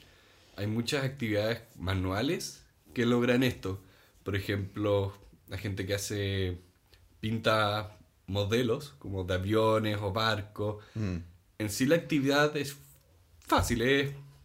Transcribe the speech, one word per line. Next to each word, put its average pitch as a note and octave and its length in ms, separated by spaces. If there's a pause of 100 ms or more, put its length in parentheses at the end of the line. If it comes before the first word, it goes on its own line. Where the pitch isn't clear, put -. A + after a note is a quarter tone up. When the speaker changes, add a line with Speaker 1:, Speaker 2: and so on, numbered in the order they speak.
(560)
Speaker 1:
Hay G2 100
muchas A#2 380
actividades A2+ 560 (160)
manuales F#2+ 840 (320)
que A#2+ 100
logran A#2+ 380
esto. G2 400 (400)
Por G2 140
ejemplo, G2+ 760 (360)
la G2 100
gente G2 260
que G2 100
hace, G2 640 (640)
pinta G#2+ 760 (300)
modelos, A2 680
como F#2+ 260
de F#2 100
aviones G#2+ 680
o G2+ 120
barcos. G#2 680 (120)
Speaker 2:
Mm. G2 220 (420)
Speaker 1:
En G#2+ 120
sí C3 160
la D#3+ 100
actividad D3 600
es C#3+ 200 (640)
fácil, A#2 420
es C#3 280 (340)